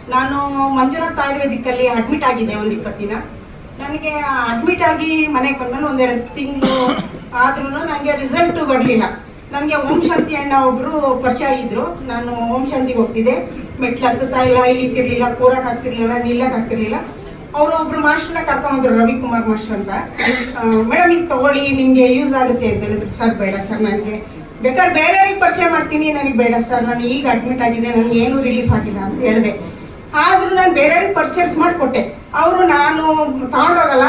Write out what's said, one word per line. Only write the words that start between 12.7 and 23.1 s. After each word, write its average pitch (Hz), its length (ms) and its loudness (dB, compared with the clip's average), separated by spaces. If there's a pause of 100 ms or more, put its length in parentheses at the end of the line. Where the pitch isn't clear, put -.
ಹೋಗ್ತಿದ್ದೆ, 226 360 2 (460)
ಮೆಟ್ಲು 254 280 0
ಹತ್ತುತ್ತಾ 254 320 0
ಇಲ್ಲ, 247 240 4
ಇಳಿತಿರ್ಲಿಲ್ಲ, 247 680 2
ಕೂರಕ್ 247 320 4
ಆಗ್ತಿರ್ಲಿಲ್ಲ, 233 460 -2 (100)
ನಿಲ್ಲಕ್ 240 320 0
ಆಗ್ತಿರ್ಲಿಲ್ಲ. 226 400 -2 (600)
ಅವ್ರು 311 220 2
ಒಬ್ರು 311 240 -2
ಮಾಸ್ಟರ್ನ 302 460 0
ಕರ್ಕೊಂಡ್ಬಂದ್ರು, 262 560 2
ರವಿಕುಮಾರ್ 233 460 0
ಮಾಸ್ಟರ್ 214 240 -2
ಅಂತ. 196 160 -4 (680)
ಆ, 233 60 -6
"ಮೇಡಮ್, 233 480 4
ಇದು 339 160 0
ತಗೊಳ್ಳಿ, 277 420 0
ನಿಮ್ಗೆ 262 440 6
ಯೂಸ್ 277 200 2
ಆಗುತ್ತೆ" 240 340 0
ಅಂತ 202 160 -2
ಹೇಳಿದ್ರು. 202 260 -4
"ಸರ್, 226 240 0